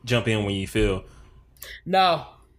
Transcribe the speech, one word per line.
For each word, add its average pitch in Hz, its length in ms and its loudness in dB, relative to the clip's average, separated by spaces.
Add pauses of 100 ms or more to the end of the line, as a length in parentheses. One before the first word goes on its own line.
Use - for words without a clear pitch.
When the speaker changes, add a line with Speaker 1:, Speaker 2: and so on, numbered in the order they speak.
Speaker 1:
jump 117 240 0
in 107 180 0
when 101 100 -2
you 98 120 -4
feel. 104 360 0 (840)
Speaker 2:
No. 175 400 2 (340)